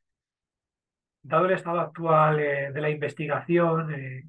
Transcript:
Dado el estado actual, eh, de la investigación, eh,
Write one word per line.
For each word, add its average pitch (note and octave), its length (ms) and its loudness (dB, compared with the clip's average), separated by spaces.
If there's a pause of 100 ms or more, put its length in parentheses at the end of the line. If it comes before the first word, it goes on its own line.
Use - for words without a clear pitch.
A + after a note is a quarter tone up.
(1200)
Dado D#3 220 0
el F#3 60 2
estado E3+ 300 -2
actual, D#3 600 2
eh, C#3+ 320 -2
de D3 80 -6
la D3+ 80 -2
investigación, D#3 1040 0
eh, C3 360 -10